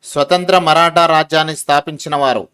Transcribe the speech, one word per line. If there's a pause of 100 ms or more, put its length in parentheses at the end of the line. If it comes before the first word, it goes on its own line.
(120)
స్వతంత్ర (100)
మరాఠా (120)
రాజ్యాన్ని
స్థాపించిన (100)
వారు